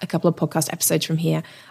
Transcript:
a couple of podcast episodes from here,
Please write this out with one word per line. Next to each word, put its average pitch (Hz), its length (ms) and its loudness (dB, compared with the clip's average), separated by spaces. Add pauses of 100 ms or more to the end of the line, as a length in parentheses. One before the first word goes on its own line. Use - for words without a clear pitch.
a 185 40 -6
couple 175 220 0
of 160 80 4
podcast 156 380 0
episodes 160 320 0
from 165 100 0
here, 160 260 0 (280)